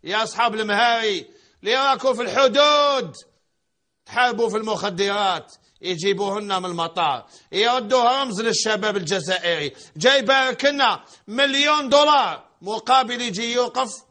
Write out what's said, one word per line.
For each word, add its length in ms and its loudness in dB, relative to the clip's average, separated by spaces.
يا 180 -2
أصحاب 320 0
المهاري 720 0
اللي 140 0
راكوا 380 0
في 80 -6
الحدود، 920 2
تحاربوا 420 0
في 80 -4
المخدرات، 960 -2
يجيبوهن 800 -4
من 20 -8
المطار، 600 -4
يردوها 680 2
رمز 180 -6
للشباب 560 -2
الجزائري. 760 -4
جاي 260 4
بارك 420 0
لنا 360 2
مليون 600 0
دولار 560 4
مقابل 580 0
يجي 320 -4
يوقف 380 -2